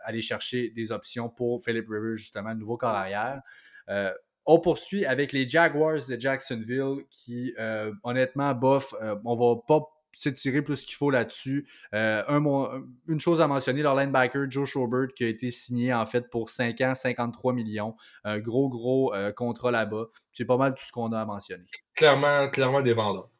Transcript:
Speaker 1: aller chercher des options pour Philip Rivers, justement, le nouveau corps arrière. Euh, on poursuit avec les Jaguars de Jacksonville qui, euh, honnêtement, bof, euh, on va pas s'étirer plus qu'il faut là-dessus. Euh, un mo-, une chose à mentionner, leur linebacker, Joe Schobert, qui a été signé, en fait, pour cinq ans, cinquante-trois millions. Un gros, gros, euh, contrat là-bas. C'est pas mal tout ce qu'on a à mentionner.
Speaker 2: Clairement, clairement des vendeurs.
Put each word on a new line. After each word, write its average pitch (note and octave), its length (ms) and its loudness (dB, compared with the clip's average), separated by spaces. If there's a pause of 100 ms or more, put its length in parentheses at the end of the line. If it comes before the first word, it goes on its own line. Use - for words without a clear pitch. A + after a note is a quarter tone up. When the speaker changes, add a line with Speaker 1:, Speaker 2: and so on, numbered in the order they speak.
Speaker 1:
aller A2+ 160 -4
chercher A#2+ 480 -4
des A2+ 240 -6
options A#2 360 -8
pour A#2+ 340 -4
Philip A2+ 240 -2
Rivers, A2 280 -4
justement, G#2+ 340 -10
le A2+ 60 -6
nouveau A2 220 -6
corps A#2+ 120 -2
arrière. G#2 520 -4 (480)
Euh, G2 240 -2 (320)
on E3 160 8
poursuit F3 420 0
avec C3+ 300 0
les C3+ 140 0
Jaguars D3+ 600 2
de B2 100 -4
Jacksonville C3 920 -4
qui, A#2+ 500 -10
euh, A2 320 -4 (120)
honnêtement, C3 500 0
bof, C3 480 2
euh, G#2+ 140 -4 (100)
on A#2+ 100 0
va A#2+ 320 4
pas D3+ 140 6 (320)
s'étirer C#3 480 -2
plus C3+ 240 -4
qu'il - 100 -14
faut C#3+ 140 2
là-dessus. C3 580 0 (260)
Euh, A2 360 2
un D3 100 4
mo-, C#3 300 2 (400)
une D#3+ 100 0
chose E3 220 4
à D#3 60 6
mentionner, C#3 340 0
leur C#3+ 140 4
linebacker, C#3 540 2
Joe C3+ 180 -2
Schobert, C3 480 -2
qui B2 100 -2
a - 20 2
été A2+ 240 -4
signé, B2 420 -2
en A2+ 120 0
fait, A#2+ 240 -2
pour A2+ 200 -4
cinq A#2 300 -2
ans, B2+ 160 2
cinquante-trois B2 560 -2
millions. A2 440 -4 (280)
Un G#2+ 160 -2
gros, A#2 300 0
gros, B2 440 2
euh, G2+ 200 -2
contrat A#2+ 380 -2
là-bas. A2+ 340 0 (260)
C'est A#2+ 140 -6
pas B2 120 4
mal C3+ 180 2
tout - 100 -16
ce - 80 -16
qu'on A2+ 180 -4
a A2+ 100 -2
à G#2+ 40 -4
mentionner. G2 400 -10 (300)
Speaker 2:
Clairement, C#3+ 540 6
clairement C3+ 320 2
des A#2+ 120 4
vendeurs. G#2 360 -2 (100)